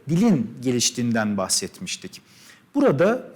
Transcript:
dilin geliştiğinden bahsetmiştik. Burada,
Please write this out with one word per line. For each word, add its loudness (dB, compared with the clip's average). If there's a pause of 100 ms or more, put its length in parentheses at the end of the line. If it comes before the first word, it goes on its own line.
dilin 2 (100)
geliştiğinden 0
bahsetmiştik. -6 (540)
Burada, 2